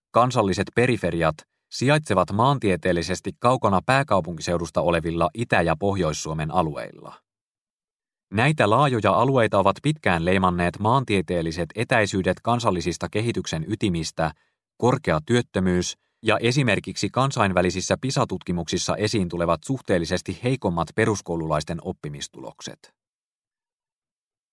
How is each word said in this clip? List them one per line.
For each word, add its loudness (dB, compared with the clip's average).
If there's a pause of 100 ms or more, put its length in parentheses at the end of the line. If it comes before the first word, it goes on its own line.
(100)
kansalliset 2
periferiat, 2 (360)
sijaitsevat 0
maantieteellisesti 0
kaukana 2
pääkaupunkiseudusta 0
olevilla 0
Itä- 0
ja 2
Pohjois-Suomen -2
alueilla. -4 (1080)
Näitä 2
laajoja 4
alueita 4
ovat 4
pitkään 0
leimanneet 2
maantieteelliset 0
etäisyydet 0
kansallisista -2
kehityksen -4
ytimistä, -2 (480)
korkea 0
työttömyys 0 (280)
ja 2
esimerkiksi 0
kansainvälisissä 0
pisa-tutkimuksissa -4
esiin -2
tulevat -2
suhteellisesti -2
heikommat -2
peruskoululaisten -2
oppimistulokset. -14 (1600)